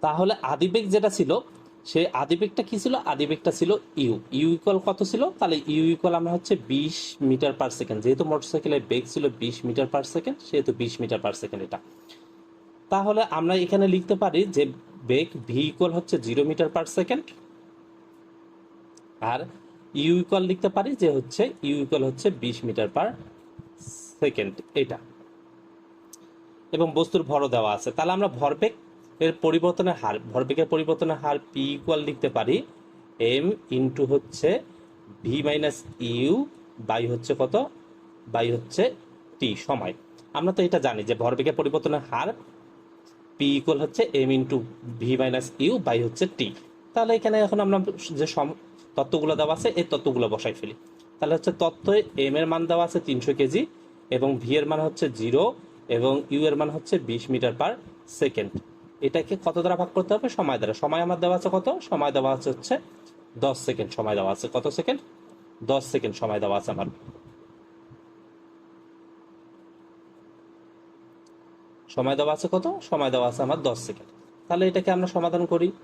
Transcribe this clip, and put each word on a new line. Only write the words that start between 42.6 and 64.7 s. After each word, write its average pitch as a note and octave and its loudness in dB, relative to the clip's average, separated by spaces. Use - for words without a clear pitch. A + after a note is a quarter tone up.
P C#3+ 0
ইকুয়াল C#3+ 2
হচ্ছে - 0
এম C3 4
into C3 2
V B2 0
minus C3 0
U B3+ 0
by B2 0
হচ্ছে A#2 0
টি। A2 -4
তাহলে A3+ 4
এখানে A3 2
এখন G#3 2
আমরা G3 4
যে C#3+ -2
সম-, D3+ -2
তত্ত্বগুলো D3+ 0
দেওয়া D3+ 2
আছে, F#3+ 0
এই E3+ 0
তত্ত্বগুলো B2 2
বসাই G#2+ -2
ফেলি। G#2+ -10
তাহলে D3+ 2
হচ্ছে E3 0
তত্ত্বে F3+ 2
এম C#3 0
এর D#3+ 2
মান E3 0
দেওয়া E3+ 4
আছে E3+ -2
তিনশো C3+ 0
কেজি C#3+ 2
এবং B2+ 0
ভি A#2 0
এর D3 2
মান D#3 -2
হচ্ছে D#3 -2
জিরো B2 2
এবং C3 2
ইউ C#3+ 0
এর D3+ 2
মান D3+ 0
হচ্ছে D#3+ -2
বিশ A#2 -4
meter B2 2
per E3 2
second। A2+ -2
এটাকে D#3 -2
কত E3 0
দ্বারা F3 0
ভাগ F3 -2
করতে F#3 2
হবে? G#3+ 0
সময় D3 -2
দ্বারা। A2 -2
সময় D#3+ 0
আমার E3+ 0
দেওয়া F3+ 4
আছে F3+ 0
কত? F#3+ 0
সময় D3 0
দেওয়া C3+ 2
আছে C3+ -2
হচ্ছে B3+ -2
দশ C3 0
সেকেন্ড A2 -4
সময় G#2+ -2
দেওয়া G2 0
আছে। G#2+ -6
কত B2+ 0
সেকেন্ড? G#3+ -2